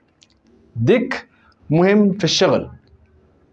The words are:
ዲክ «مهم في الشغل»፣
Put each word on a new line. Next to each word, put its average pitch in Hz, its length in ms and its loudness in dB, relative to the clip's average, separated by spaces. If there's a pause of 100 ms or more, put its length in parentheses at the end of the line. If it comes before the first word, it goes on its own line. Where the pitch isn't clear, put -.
(760)
ዲክ 170 320 0 (640)
«مهم 190 300 2 (120)
في - 120 -4
الشغل»፣ 143 380 0 (920)